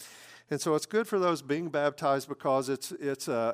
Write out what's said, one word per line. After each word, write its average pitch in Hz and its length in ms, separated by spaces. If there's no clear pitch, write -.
And 147 100
so 165 140
it's 151 140
good 220 200
for 202 120
those 170 240
being 151 260
baptized 143 580
because 135 400
it's, 139 260
it's, 139 360
uh, 117 240